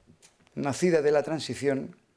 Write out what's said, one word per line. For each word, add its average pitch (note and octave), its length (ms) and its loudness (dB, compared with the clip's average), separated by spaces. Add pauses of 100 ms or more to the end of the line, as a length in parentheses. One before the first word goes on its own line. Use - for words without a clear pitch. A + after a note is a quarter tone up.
(540)
nacida D3+ 480 0
de D3 100 2
la D3 120 4
transición, C#3 760 -4 (180)